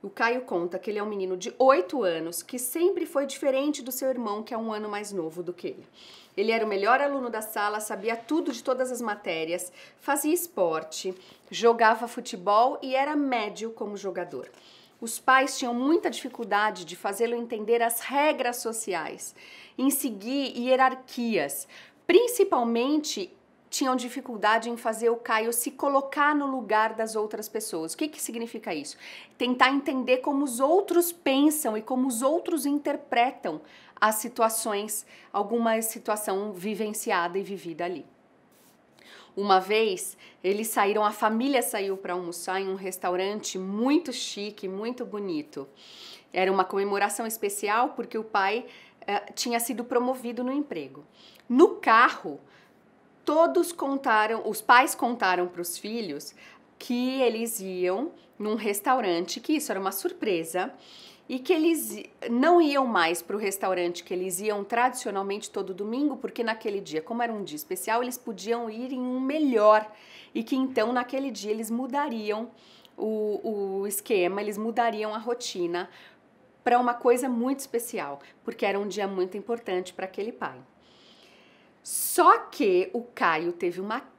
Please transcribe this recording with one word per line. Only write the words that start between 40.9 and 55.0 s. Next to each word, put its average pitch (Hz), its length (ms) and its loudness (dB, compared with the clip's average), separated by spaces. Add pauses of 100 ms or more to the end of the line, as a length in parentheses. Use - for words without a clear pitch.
a 208 60 2
família 233 500 0
saiu 196 340 -4
pra 185 180 -8
almoçar 180 460 -6
em 196 80 -4
um 190 80 -4
restaurante 190 840 -4
muito 240 520 0
chique, 208 560 -8
muito 226 380 -6
bonito. 170 640 -6 (640)
Era 185 180 2
uma 190 140 2
comemoração 202 640 -2
especial 214 600 0
porque - 280 -6
o 220 60 -4
pai, 214 420 0 (400)
eh, - 300 -2
tinha 233 240 -2
sido 233 240 -4
promovido 240 600 -4
no 254 80 -2
emprego. 147 540 -6 (420)
No 277 280 8
carro, 226 640 6 (880)
todos 339 420 4
contaram, 233 800 2
os 208 100 -4
pais 254 360 8
contaram 190 520 2